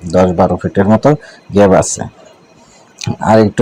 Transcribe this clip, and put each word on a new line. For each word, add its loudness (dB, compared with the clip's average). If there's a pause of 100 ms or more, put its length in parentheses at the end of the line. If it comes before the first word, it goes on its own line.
(120)
দশ 2
বারো -2
ফিটের -4
মতো 2 (420)
গ্যাপ 2
আছে। -2 (1200)
আর 2
একটু 0